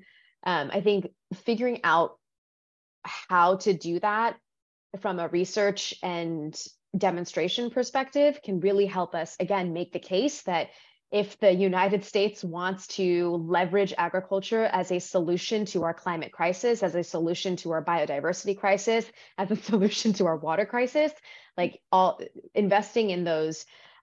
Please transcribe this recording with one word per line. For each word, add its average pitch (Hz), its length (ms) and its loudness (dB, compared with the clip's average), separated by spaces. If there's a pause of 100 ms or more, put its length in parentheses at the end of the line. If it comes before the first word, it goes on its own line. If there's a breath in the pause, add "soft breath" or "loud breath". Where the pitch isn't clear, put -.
(460 soft breath)
Um, 160 260 0
I 202 100 0
think 196 260 2 (360)
figuring 240 400 -2
out 165 340 2 (880)
how 180 540 4
to 196 160 2
do 170 260 -4
that 214 380 0 (640)
from 185 180 -2
a 170 80 -2
research 196 760 0
and 165 560 -6 (400)
demonstration 180 720 -2
perspective 269 720 2
can 190 180 -2
really 196 240 4
help 185 300 -4
us, 160 240 -6
again, 180 340 0
make 170 180 -6
the - 80 -6
case 226 440 -2
that 170 260 -2 (420 loud breath)
if 208 280 -2
the 202 120 8
United 190 520 2
States 202 400 -2
wants 180 440 -6
to 175 480 0 (120)
leverage 185 500 2
agriculture 190 680 -2
as 185 260 -2
a 180 80 0
solution 180 640 -2
to 190 200 -4
our 165 100 -2
climate 165 380 -6
crisis, 185 500 0
as 170 140 0
a 175 80 0
solution 175 520 -2
to 170 160 -6
our 160 140 -2
biodiversity 165 720 -2
crisis, 208 480 2 (320 loud breath)
as 196 140 -2
a 220 40 0
<laughs> - 160 -6
solution 208 420 2
to 190 120 2
our 165 100 2
water 160 300 -2
crisis, 254 460 0 (460 loud breath)
like, - 220 -2 (120)
all 185 280 4 (360)
investing 202 560 2
in 180 120 -2
those, 160 420 -2 (380 loud breath)